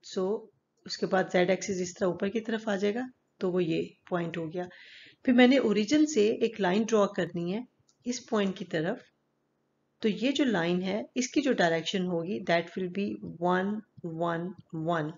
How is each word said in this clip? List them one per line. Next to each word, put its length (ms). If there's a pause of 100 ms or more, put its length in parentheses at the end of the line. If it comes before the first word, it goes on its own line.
So 180 (640)
उसके 200
बाद 260
जेड 180
एक्सिस 300
इस 160
तरह 120
ऊपर 200
की 120
तरफ 280
आ 80
जाएगा, 320 (320)
तो 100
वो 100
ये 340 (160)
पॉइंट 260
हो 120
गया। 200 (580)
फिर 80
मैंने 240
ओरिजिन 480
से 220
एक 320
लाइन 240
ड्रॉ 220
करनी 460
है 140 (400)
इस 120
पॉइंट 380
की 80
तरफ, 380 (1000)
तो 60
ये 240
जो 120
लाइन 380
है 240 (100)
इसकी 240
जो 120
डायरेक्शन 540
होगी 340
that 260 (120)
will 200
be 120 (320)
one, 380 (260)
one, 440 (380)
one। 300